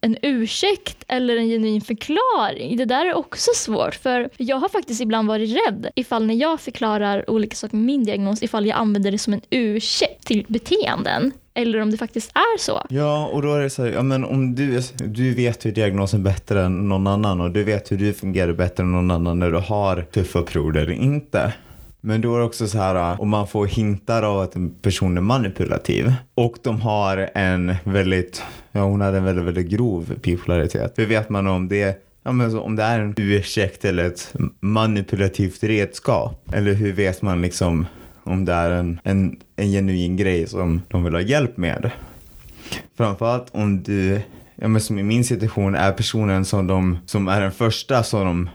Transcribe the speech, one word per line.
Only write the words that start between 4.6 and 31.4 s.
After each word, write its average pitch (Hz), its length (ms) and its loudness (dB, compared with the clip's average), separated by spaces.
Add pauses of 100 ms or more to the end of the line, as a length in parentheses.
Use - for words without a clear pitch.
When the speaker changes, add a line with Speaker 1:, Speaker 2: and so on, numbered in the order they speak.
Speaker 1:
faktiskt 247 320 -4
ibland 220 260 0
varit 220 220 0 (180)
rädd 214 280 -4
ifall 233 300 0
när 220 80 2
jag 302 280 2
förklarar 214 680 -2
olika 214 260 0
saker 214 200 -8
med 220 100 2
min 269 180 2
diagnos, 202 400 0
ifall 220 220 0
jag 220 120 0
använder 202 340 2
det 202 60 -2
som 208 160 -2
en 202 160 -2
ursäkt - 760 -2
till 208 220 0
beteenden. - 840 0 (260)
Eller 233 240 0
om 214 100 0
det 220 60 -2
faktiskt 226 380 -6
är 415 240 2
så. - 300 -4
Speaker 2:
Ja, 147 380 0
och 143 140 -2
då 147 120 0
är 147 80 2
det 139 80 0
så 131 160 -4
här, 113 60 0
ja, 123 120 0
men 131 220 0
om 131 300 0
du 135 220 0
är, 123 60 0 (240)
du 123 260 0
vet 120 320 0
hur 110 60 0
diagnosen 101 480 2
är 95 40 0
bättre 95 400 2
än 92 260 2
någon 95 180 2
annan 98 340 2
och 87 100 0
du 101 120 0
vet 101 280 0
hur 101 60 0
du 104 160 2
fungerar 92 400 0
bättre 90 300 0
än 90 80 2
någon 90 200 2
annan 87 280 0
när 87 120 2
du 82 60 2
har 95 440 0
tuffa 87 400 0
perioder 78 400 0
eller 80 120 -2
inte. 131 600 0 (480)
Men 110 200 0
då 117 140 0
är 120 40 2
det 117 60 2
också 113 220 -4
så 101 100 -2
här, 92 440 0
om 104 80 0
man 104 180 0
får 104 200 0
hintar 107 560 0
av 101 160 0
att 92 160 -4
en 90 180 -4
person 90 440 0
är 87 40 2
manipulativ 104 920 0 (220)
och 120 280 0
de 107 180 -2
har 101 520 0
en 90 500 2
väldigt, 92 600 0 (280)
ja, 104 100 0
hon 101 200 2
hade 98 160 2
en 95 80 2
väldigt, 90 200 0
väldigt 87 240 0
grov 104 440 -2 (100)
bipolaritet. 87 720 0
Hur 113 100 2
vet 110 240 0
man 98 180 0